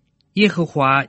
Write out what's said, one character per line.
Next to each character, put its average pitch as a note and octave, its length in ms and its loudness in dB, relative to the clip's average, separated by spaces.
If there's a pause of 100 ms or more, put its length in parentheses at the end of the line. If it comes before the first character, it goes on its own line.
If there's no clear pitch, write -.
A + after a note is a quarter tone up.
(340)
耶 G#3+ 160 2
和 E3+ 160 -4
华 C3+ 440 0